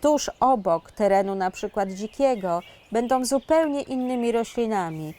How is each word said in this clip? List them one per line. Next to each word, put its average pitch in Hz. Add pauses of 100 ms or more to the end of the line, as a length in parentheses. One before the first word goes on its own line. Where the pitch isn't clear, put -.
tuż 294
obok 190
terenu 196
na 190
przykład 196
dzikiego, 190 (300)
będą 247
zupełnie 285
innymi 254
roślinami 196